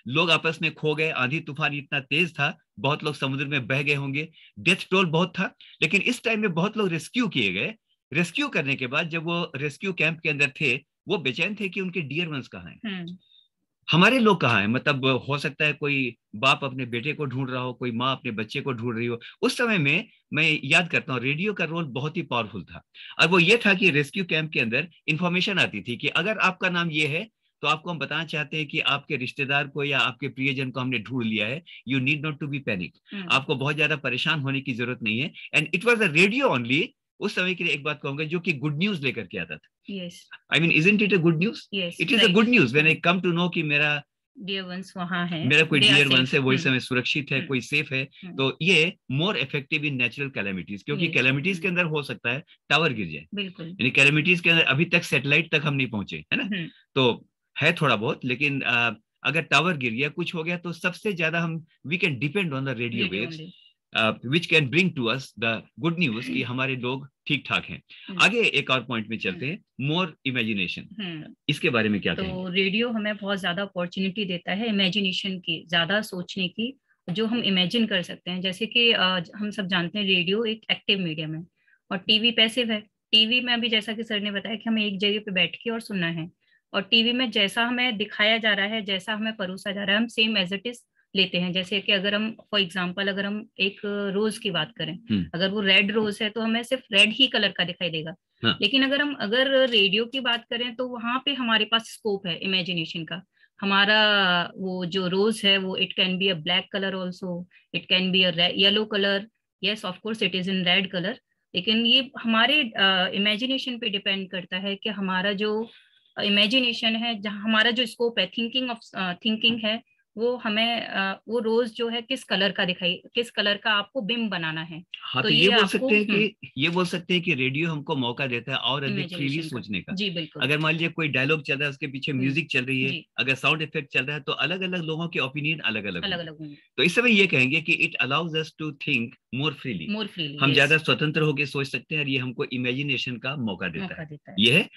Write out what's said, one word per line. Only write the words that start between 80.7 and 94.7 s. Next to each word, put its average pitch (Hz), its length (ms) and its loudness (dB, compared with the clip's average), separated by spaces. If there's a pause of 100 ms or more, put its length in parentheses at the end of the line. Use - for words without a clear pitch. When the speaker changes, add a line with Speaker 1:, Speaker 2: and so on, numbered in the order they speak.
Speaker 2:
active - 280 -2
medium 160 360 -4
है 170 120 -10 (460)
और 196 60 -2
टीवी 220 320 2
passive 226 400 2
है। 214 100 -2 (300)
टीवी 220 300 4
में 247 120 -2
अभी 240 160 0
जैसा 220 240 0
कि 226 120 -6
सर 214 160 -4
ने 208 100 -4
बताया 202 260 -6
कि 208 120 -16
हमें 220 180 0
एक 196 120 -4
जगह 208 200 0
पे 208 120 -8
बैठ 175 260 0
के - 140 -6
और 226 100 -4
सुनना 190 260 -4
है, 165 240 -4 (440)
और 196 80 0
टीवी 226 300 4
में 254 180 0
जैसा 208 340 0
हमें 247 320 0
दिखाया 214 420 0
जा 214 160 2
रहा 196 120 0
है, 220 160 -4
जैसा 196 320 -4
हमें 220 220 -4
परोसा 190 360 -6
जा 202 120 -6
रहा 196 120 2
है, 220 60 4
हम 233 60 0
same 220 380 0
as 196 120 -4
it 190 80 -12
is 240 100 -6 (400)
लेते 185 220 2
हैं। 180 140 0
जैसे 190 280 -2
कि 208 120 0
अगर 202 220 2
हम 214 220 -2 (180)
for 196 140 2
example 185 400 -4
अगर 196 180 -2
हम 208 220 -6 (100)
एक 196 220 -2 (340)
rose 214 240 0
की 202 120 -4
बात 160 260 -4